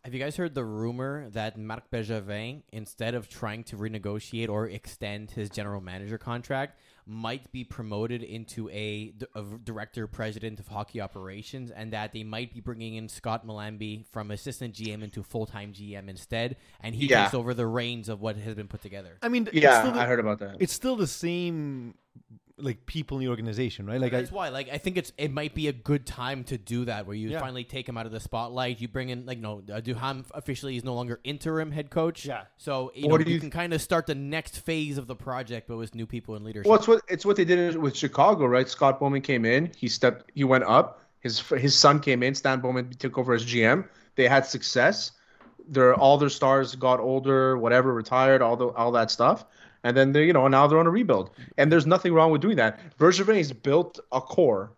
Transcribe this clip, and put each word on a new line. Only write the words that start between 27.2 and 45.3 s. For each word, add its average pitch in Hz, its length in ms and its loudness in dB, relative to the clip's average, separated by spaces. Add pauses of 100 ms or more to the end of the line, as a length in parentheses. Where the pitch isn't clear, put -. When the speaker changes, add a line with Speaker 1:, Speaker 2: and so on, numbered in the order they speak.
Speaker 3:
Yeah. 156 100 -6
Speaker 1:
finally 127 240 -10
take 131 220 -10
him 120 100 -10
out 113 80 -8
of 110 80 -12
the 113 80 -10
spotlight. 120 580 -6
You 117 80 -8
bring 127 220 -6
in, 123 160 -10
like, 123 140 -10
no, 107 220 -10 (100)
uh, 110 100 -6
Duham 131 420 -6 (100)
officially 139 440 -8
is 117 80 -8
no 127 100 -6
longer 120 300 -6
interim 156 460 -6
head 147 180 -8
coach. 165 360 -2
Speaker 3:
Yeah. 117 180 -8 (140)
Speaker 1:
So, 135 380 -6
you 147 140 0
Speaker 2:
What 156 100 6
Speaker 1:
know, 160 60 2
Speaker 2:
do 170 40 -2
Speaker 1:
you 170 60 2
Speaker 2:
you 160 60 -2
Speaker 1:
can 151 100 -10
kinda 170 260 -4
start 165 300 0
the 151 80 -4
next 143 440 -8
phase 151 380 -4
of 131 100 -8
the 123 100 -10
project, 123 500 -8
but 117 80 -10
with 113 200 -10
new 113 120 -8
people 110 300 -10
in 104 80 -14
leadership. 107 240 -4
Speaker 2:
Well, 214 100 10
it's 214 80 0
what, 226 220 6
it's 185 160 -4
what 202 100 4
they 185 80 2
did 175 320 2
with 151 220 -2
Chicago, 156 480 4
right? 127 240 4
Scott 135 320 2
Bowman 139 200 0
came 127 220 0
in. 135 320 2
He 117 140 -4
stepped, - 440 0
he 143 120 -2
went 131 180 4
up. - 380 2 (180)
His, 117 220 -4
his 135 360 0
son 147 220 8
came 127 240 2
in. 139 120 0
Stan 131 260 0
Bowman 127 300 -2
took 123 260 -6
over 123 160 0
as 113 100 2
G 120 220 2
M. 156 180 4 (320)
They 123 140 6
had 135 160 6
success. - 640 0 (560)